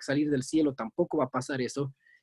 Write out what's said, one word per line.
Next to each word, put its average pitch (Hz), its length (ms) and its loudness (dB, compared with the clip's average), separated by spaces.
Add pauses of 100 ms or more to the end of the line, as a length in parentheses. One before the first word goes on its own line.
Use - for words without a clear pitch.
salir 147 300 0
del 135 120 2
cielo, 151 320 2
tampoco 156 440 -2
va 139 60 4
a 127 60 0
pasar 135 300 -2
eso. 135 340 -4 (280)